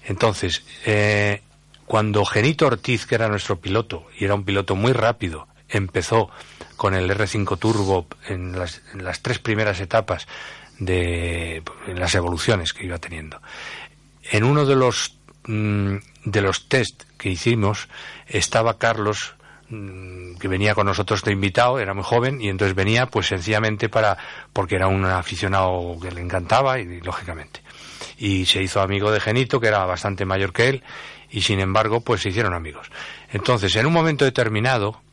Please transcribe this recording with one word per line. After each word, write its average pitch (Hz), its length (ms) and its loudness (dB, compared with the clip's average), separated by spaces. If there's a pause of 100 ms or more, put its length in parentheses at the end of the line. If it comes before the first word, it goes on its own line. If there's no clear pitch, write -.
Entonces, 98 580 0 (220)
eh, 104 560 2 (440)
cuando 107 380 2
Genito 143 420 2
Ortiz, 120 400 0
que 120 100 0
era 113 120 2
nuestro 104 320 -2
piloto, 101 460 -2 (120)
y 104 60 -4
era 101 120 2
un 101 100 -4
piloto 98 300 0
muy 117 180 2
rápido, 110 540 -2 (200)
empezó 98 640 0 (480)
con 95 160 2
el 92 180 2
R 101 160 0
cinco 98 300 -2
Turbo 98 500 2 (200)
en 90 300 -6
las, 87 240 -8 (120)
en 95 100 -12
las - 180 -8
tres 127 180 -4
primeras 104 420 0
etapas 98 440 -2 (540)
de, 85 840 -2 (260)
en 90 120 -8
las 90 160 0
evoluciones 87 560 0
que - 140 -12
iba 87 140 -8
teniendo. 78 420 -14 (880)
En 110 140 2
uno 143 200 4
de 135 120 4
los, 127 400 2 (280)
mm, 104 500 0 (280)
de 104 180 0
los - 280 -2
test - 340 0 (140)
que 101 120 -6
hicimos 104 600 0 (380)
estaba 113 500 0
Carlos, 107 560 0 (340)
mm, 92 680 -14
que 92 120 -6
venía 98 260 2
con 101 120 4
nosotros 101 380 0
de 107 100 2
invitado, 120 460 2
era 98 140 -2
muy 98 100 -4
joven, 123 360 2
y 107 80 -2
entonces 95 280 0
venía, 110 320 2
pues, 104 200 -2
sencillamente 107 640 0
para, 107 280 4 (360)
porque 95 220 0
era 92 120 2
un 95 160 2
aficionado 92 1000 0
que 90 100 -8
le 87 100 -10
encantaba, 107 580 0
y, 87 220 -10
lógicamente. 85 600 -10 (580)
Y 98 260 0
se 95 160 2
hizo 95 200 0
amigo 98 300 2
de 107 80 2
Genito, 120 400 0
que 117 80 2
era 101 180 4
bastante 92 400 -2
mayor 95 280 0
que 120 160 4
él, 135 140 -2 (480)
y 104 100 -4
sin 98 180 2
embargo, 107 420 2
pues, 110 200 0
se 101 80 -2
hicieron 98 240 0
amigos. 80 340 -8 (440)
Entonces, 101 440 2
en 113 120 4
un 165 60 4
momento 160 320 4
determinado 110 760 0 (120)